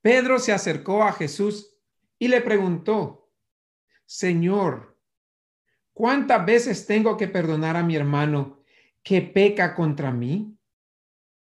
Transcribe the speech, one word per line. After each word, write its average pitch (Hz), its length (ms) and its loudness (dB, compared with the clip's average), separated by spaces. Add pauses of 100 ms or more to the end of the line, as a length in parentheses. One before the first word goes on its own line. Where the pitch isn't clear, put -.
Pedro 254 380 4
se 233 140 0
acercó 190 500 -2
a 208 100 2
Jesús 202 640 -6 (400)
y 240 120 -2
le 247 140 4
preguntó, 190 840 -2 (760)
"Señor, 175 920 -2 (960)
¿cuántas 233 540 0
veces 233 400 0
tengo 214 300 2
que 208 100 -2
perdonar 160 500 -2
a 170 60 0
mi 165 140 0
hermano 143 640 -2 (420)
que 185 180 2
peca 196 540 2
contra 143 380 -2
mí? 156 440 -6 (920)